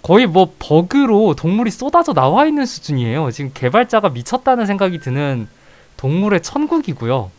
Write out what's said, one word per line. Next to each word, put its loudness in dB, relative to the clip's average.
거의 4
뭐 2
버그로 2
동물이 -2
쏟아져 0
나와 4
있는 0
수준이에요. -4
지금 -10
개발자가 0
미쳤다는 -2
생각이 -2
드는 -4
동물의 0
천국이고요. -4